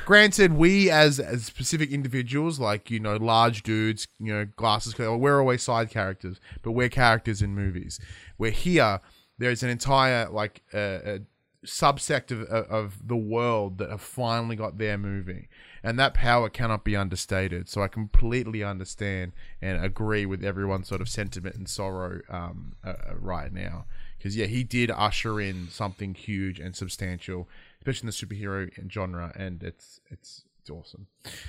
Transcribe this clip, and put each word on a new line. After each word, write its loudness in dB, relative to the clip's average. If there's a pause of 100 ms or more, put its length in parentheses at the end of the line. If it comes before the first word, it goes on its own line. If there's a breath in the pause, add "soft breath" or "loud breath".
granted, 8
we 8
as, 8
as -4
specific -2
individuals, -2
like, -2
you -2
know, -2
large 4
dudes, 0 (140)
you -6
know, -2
glasses, -2
we're 2
always 2
side 0
characters, -6 (220 loud breath)
but -4
we're 2
characters 4
in -2
movies. -4 (400 loud breath)
We're 0
here, 4 (380 soft breath)
there's 0
an 0
entire, 2
like, -6 (100)
uh, -4 (260)
a -6 (440)
subsect 0
of, -6
of, -2
of -4
the 0
world 0
that -6
have -10
finally -2
got -6
their -2
movie. -6 (340 loud breath)
And -2
that 2
power 6
cannot -2
be 2
understated. -2
So -2
I 0
completely 4
understand -6 (280 soft breath)
and 0
agree 0
with -4
everyone's -2
sort -4
of -4
sentiment -6
and -12
sorrow, -6
um, -10 (100)
uh, -8 (200)
uh, -4
right -4
now. -8 (360 soft breath)
'Cause, -4
yeah, 0
he 0
did 2
usher 0
in -6
something -8
huge -6
and -12
substantial, -8 (300 soft breath)
especially -6
in -8
the -8
superhero -8 (220)
genre, -8
and -10
it's, -16 (120)
it's, -20 (140)
it's -20
awesome. -18 (420 loud breath)